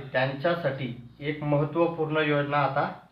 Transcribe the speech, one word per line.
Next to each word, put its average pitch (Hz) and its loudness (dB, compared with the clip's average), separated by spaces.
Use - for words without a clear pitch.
त्यांच्यासाठी 135 0
एक 147 -4
महत्त्वपूर्ण 156 2
योजना 143 2
आता 139 2